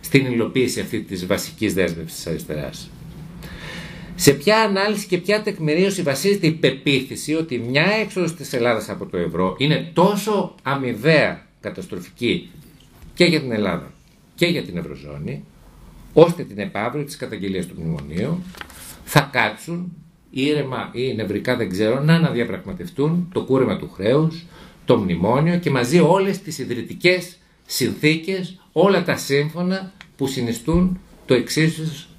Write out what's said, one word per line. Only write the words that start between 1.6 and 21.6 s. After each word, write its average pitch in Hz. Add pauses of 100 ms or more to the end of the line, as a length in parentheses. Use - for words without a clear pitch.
δέσμευσης 82
της -
αριστεράς; 76 (1200)
Σε -
ποια 214
ανάλυση 202
και 180
ποια 208
τεκμηρίωση 180
βασίζεται 175
η 160
πεποίθηση 135
ότι 160
μια 127 (160)
έξοδος 180
της -
Ελλάδας 117
από 92
το 92
ευρώ 87
είναι 143
τόσο 202
αμοιβαία 127 (140)
καταστροφική 92 (640)
και 180
για 156
την 131
Ελλάδα 95 (420)
και 170
για 170
την 87
Ευρωζώνη, 73 (680)
ώστε 165
την 101
επαύριο 113
της -
καταγγελίας 95
του -
μνημονίου 82 (640)
θα -
κάτσουν 165 (380)
ήρεμα 135
ή 127
νευρικά, 104
δεν 110